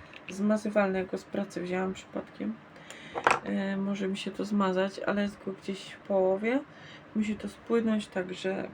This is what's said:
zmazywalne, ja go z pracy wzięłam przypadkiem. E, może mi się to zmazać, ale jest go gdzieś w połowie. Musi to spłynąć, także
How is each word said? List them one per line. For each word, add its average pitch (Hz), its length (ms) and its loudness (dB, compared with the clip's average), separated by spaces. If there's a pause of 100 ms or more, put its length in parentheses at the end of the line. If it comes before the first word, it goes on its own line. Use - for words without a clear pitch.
(300)
zmazywalne, 202 680 4
ja 185 60 0
go 190 120 -6
z - 60 -6
pracy 196 380 -4
wzięłam 185 320 0
przypadkiem. - 600 -6 (920)
E, 196 340 0
może 196 300 -2
mi 190 100 -2
się - 140 -6
to 196 140 -4
zmazać, 196 540 2
ale 202 220 0
jest 202 240 -4
go 196 60 -4
gdzieś - 400 -8
w - 60 -14
połowie. 196 640 4 (560)
Musi 214 200 2
to 208 140 -8
spłynąć, 220 580 2
także 185 680 -2